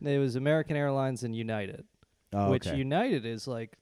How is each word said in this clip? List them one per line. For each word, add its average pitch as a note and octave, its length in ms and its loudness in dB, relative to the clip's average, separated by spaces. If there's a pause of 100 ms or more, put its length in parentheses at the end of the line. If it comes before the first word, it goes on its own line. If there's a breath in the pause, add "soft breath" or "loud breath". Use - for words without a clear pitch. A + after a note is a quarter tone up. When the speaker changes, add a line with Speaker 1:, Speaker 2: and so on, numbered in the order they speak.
Speaker 1:
It C#3+ 160 2
was C3 160 2
American D3+ 400 2
Airlines C3+ 480 0
and A2+ 120 -4
United. A2 500 -4 (460)
Speaker 2:
Oh, G2+ 200 4
Speaker 1:
Which C3 160 2
Speaker 2:
okay. F2 100 -2
Speaker 1:
United D3 480 0
is, A2+ 220 -6
like, A#2 340 -8